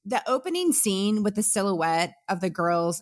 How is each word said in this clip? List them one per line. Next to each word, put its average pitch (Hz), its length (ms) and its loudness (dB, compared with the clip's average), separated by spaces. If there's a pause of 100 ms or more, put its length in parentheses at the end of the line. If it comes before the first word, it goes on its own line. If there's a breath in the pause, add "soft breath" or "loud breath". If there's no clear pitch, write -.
The 208 240 -2
opening 349 440 0
scene 208 500 2
with 202 120 0
the 208 80 0
silhouette 175 680 0 (160)
of 180 120 -2
the 185 80 0
girls 170 520 0